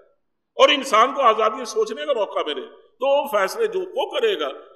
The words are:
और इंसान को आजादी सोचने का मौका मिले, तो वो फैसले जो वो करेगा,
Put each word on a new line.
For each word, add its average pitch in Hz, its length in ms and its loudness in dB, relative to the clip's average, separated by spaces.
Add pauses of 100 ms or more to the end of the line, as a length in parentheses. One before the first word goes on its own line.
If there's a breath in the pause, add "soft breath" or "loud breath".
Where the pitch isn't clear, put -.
(580)
और 269 140 6
इंसान 262 420 4
को 277 80 -2
आजादी 220 440 2
सोचने 247 400 -4
का 294 80 -2
मौका 190 300 -4
मिले, 135 240 -8
तो - 540 -2
वो 269 60 -2
फैसले 208 400 0
जो 185 120 -4
वो 240 400 -4
करेगा, 190 280 -2 (280)